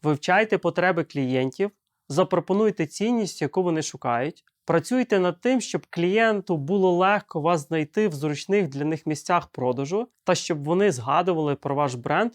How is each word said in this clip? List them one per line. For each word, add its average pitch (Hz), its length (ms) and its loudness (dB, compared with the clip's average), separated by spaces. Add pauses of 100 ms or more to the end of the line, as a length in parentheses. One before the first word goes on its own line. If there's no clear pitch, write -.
Вивчайте 185 560 2
потреби 170 460 0
клієнтів, 131 640 -2 (380)
запропонуйте 185 760 0
цінність, 220 560 -2
яку 160 200 -2
вони 165 200 0
шукають. 127 640 -4 (200)
Працюйте 208 540 0
над 180 220 0
тим, 254 200 0
щоб - 300 -6
клієнту 196 640 0
було 180 360 2
легко 185 480 0
вас 156 280 0
знайти 165 400 0
в - 40 -2
зручних 151 560 -2
для 139 160 -6
них 156 220 -4
місцях 160 400 -2
продажу 139 600 -2 (160)
та 180 100 4
щоб 156 300 -4
вони 185 280 2
згадували 151 600 0
про 139 200 -6
ваш 139 200 0
бренд 151 400 -2